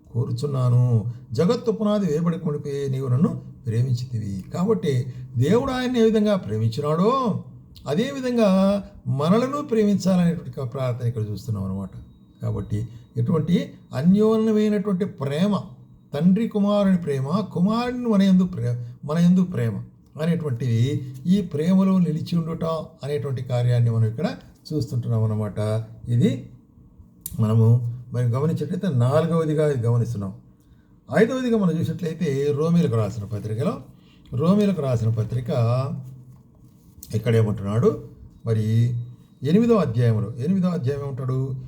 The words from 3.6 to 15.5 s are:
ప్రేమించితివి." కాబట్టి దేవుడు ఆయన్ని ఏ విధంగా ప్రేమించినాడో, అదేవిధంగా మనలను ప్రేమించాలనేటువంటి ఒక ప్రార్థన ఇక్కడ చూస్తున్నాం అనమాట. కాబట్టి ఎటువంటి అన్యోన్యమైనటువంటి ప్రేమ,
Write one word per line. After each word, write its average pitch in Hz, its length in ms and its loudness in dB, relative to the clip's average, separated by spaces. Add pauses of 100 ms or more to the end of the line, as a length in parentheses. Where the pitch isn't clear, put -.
ప్రేమించితివి." 110 840 -2
కాబట్టి 175 600 0 (240)
దేవుడు 226 340 2
ఆయన్ని 254 280 0
ఏ 226 40 6
విధంగా 214 320 4
ప్రేమించినాడో, 156 1080 0 (440)
అదేవిధంగా 202 960 2 (240)
మనలను 226 600 0
ప్రేమించాలనేటువంటి 185 920 0
ఒక 127 140 -6
ప్రార్థన 120 340 -4
ఇక్కడ 110 240 -4
చూస్తున్నాం 101 320 -6
అనమాట. 95 260 -6 (540)
కాబట్టి 110 440 -4 (300)
ఎటువంటి 165 560 0 (220)
అన్యోన్యమైనటువంటి 208 1080 2
ప్రేమ, 143 540 -2 (540)